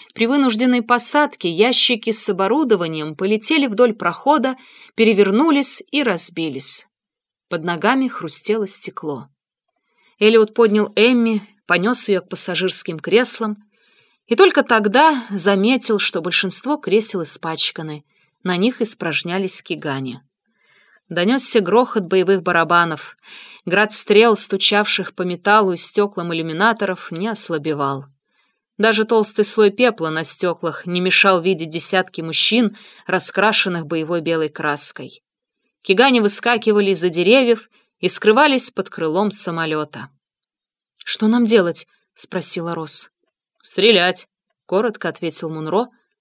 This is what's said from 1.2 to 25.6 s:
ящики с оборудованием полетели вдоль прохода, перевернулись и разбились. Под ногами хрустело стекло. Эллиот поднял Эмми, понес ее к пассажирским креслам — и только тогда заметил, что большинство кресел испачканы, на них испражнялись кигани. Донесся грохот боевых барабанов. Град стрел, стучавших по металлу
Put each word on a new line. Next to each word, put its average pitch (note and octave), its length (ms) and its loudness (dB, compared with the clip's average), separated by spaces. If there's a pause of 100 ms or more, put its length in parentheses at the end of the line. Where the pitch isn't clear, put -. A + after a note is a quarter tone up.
ящики A3+ 600 0
с - 180 0
оборудованием F#3+ 880 0
полетели A3 520 0
вдоль A3+ 280 2
прохода, B3+ 600 0 (380)
перевернулись A3+ 960 2
и C#4+ 120 0
разбились. E3 840 -4 (600)
Под E3 160 -6
ногами G#3+ 440 0
хрустело G#3 580 -4
стекло. - 640 -8 (880)
Эллиот A3 360 4
поднял G#3+ 420 2
Эмми, A3+ 460 2 (240)
понес F3+ 420 0
ее F#3+ 120 2
к F3+ 80 -20
пассажирским F3+ 680 -4
креслам — G#3+ 580 0 (720)
и A#3 100 -2
только F4+ 260 4
тогда A#3+ 680 2
заметил, G3+ 680 0
что F#3+ 220 -4
большинство F#3 560 -2
кресел G#3 460 -2
испачканы, D#3 840 -6 (380)
на F#3 140 -2
них A3+ 240 -2
испражнялись F3+ 840 -6
кигани. C#3 580 -8 (880)
Донесся G#3+ 520 2
грохот G#3 440 0
боевых F#3 380 2
барабанов. E3+ 720 0 (500)
Град G3+ 260 0
стрел, A3 420 4
стучавших G3+ 800 -2
по - 80 -8
металлу F#3 500 2